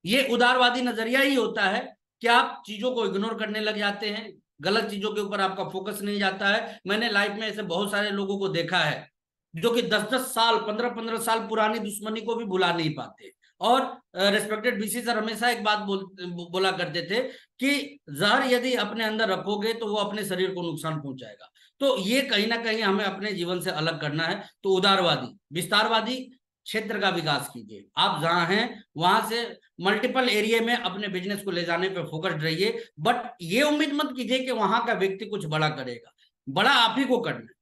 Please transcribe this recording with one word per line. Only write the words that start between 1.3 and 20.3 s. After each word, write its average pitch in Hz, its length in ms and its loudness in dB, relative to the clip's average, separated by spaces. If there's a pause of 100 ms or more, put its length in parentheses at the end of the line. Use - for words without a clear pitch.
होता 220 280 0
है 208 340 -2 (240)
कि 233 60 -2
आप 247 400 4
चीजों 214 280 -4
को 226 120 0
ignore 202 280 0
करने 214 260 -4
लग 208 180 -2
जाते 208 300 -2
हैं, 214 240 -8 (280)
गलत 196 300 0
चीजों 208 240 -4
के 208 60 -2
ऊपर 202 200 -2
आपका 190 240 0
फोकस 196 380 -6
नहीं 202 160 -2
जाता 196 300 0
है। 220 380 0
मैंने 220 240 0
लाइफ 208 220 2
में 220 160 -6
ऐसे 214 140 -6
बहुत 190 280 -2
सारे 208 200 0
लोगों 196 280 -2
को 196 100 -2
देखा 165 300 0
है 151 320 -2 (460)
जो 202 140 2
कि 233 120 2
दस 202 200 0
दस 254 180 0
साल, 233 380 2
पन्द्रह 220 300 -2
पन्द्रह 226 300 -4
साल 226 200 0 (100)
पुरानी 220 300 2
दुश्मनी 214 420 -6
को 226 140 -4
भी 233 100 -4
भुला 185 280 2
नहीं 160 220 0
पाते। - 380 -14 (280)
और, 247 220 4 (320)
अ, 190 160 4
respected 214 500 0
बीसी 220 220 -2
sir 226 160 0
हमेशा 226 320 0
एक 208 140 -2
बात 214 140 2
बोल-, 196 480 -6
बो-, 175 240 -10
बोला 185 220 2
करते 170 300 -4
थे 220 200 0 (380)
कि 277 380 0 (120)
जहर 220 420 2
यदि 247 220 2
अपने 220 300 -2
अंदर 214 240 0
रखोगे 202 460 -2
तो 226 120 -6
वो 208 100 -2
अपने 202 280 -2
शरीर 185 260 0